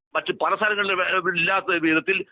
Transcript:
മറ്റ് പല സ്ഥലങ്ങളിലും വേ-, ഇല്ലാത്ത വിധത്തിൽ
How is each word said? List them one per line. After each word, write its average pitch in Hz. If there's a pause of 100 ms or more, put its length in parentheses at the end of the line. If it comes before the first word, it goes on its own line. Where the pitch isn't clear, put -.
(160)
മറ്റ് 160
പല 165
സ്ഥലങ്ങളിലും 202
വേ-, 180
ഇല്ലാത്ത 190
വിധത്തിൽ 170